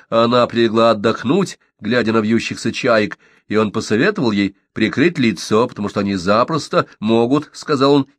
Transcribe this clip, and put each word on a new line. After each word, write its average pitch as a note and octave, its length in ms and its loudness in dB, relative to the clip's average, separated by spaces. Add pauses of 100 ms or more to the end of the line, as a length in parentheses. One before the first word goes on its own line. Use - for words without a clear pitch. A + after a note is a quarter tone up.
(100)
а A2+ 140 2
она A#2+ 220 2
прилегла A2+ 440 2
отдохнуть, A2+ 680 -2 (220)
глядя A2 320 -2
на A2+ 60 2
вьющихся A2 540 -2
чаек, A2 460 0 (300)
и G#2 80 -2
он G#2+ 160 0
посоветовал B2 580 0
ей G2+ 260 -2 (160)
прикрыть C3+ 460 0
лицо, A2+ 480 0
потому G2+ 220 -8
что G#2 120 -6
они G2+ 140 -2
запросто B2 720 -2 (140)
могут, A#2 520 0
сказал C#3 420 0
он, C#3 120 2 (120)